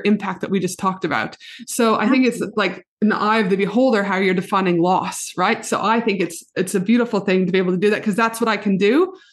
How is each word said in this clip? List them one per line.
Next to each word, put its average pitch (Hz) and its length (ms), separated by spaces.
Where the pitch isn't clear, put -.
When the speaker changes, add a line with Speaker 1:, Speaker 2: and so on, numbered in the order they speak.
Speaker 1:
impact 196 360
that - 100
we 190 80
just 180 180
talked 185 260
about. 117 320
So 226 300
I 208 120
think 262 200
it's 233 80
Speaker 2:
Absolutely. 196 320
Speaker 1:
like 185 180
in 214 80
the 196 60
eye 214 240
of 202 100
the 196 60
beholder, 202 480
how 190 140
you're 190 180
defining 185 440
loss, 180 560
right? 220 300
So - 160
I 226 200
think 208 200
it's, - 220
it's 180 200
a 196 40
beautiful 226 420
thing 185 260
to 175 40
be 185 60
able 180 140
to 185 80
do 208 100
that, 208 140
'cause 208 120
that's 226 240
what 233 80
I 214 100
can 196 200
do. 254 340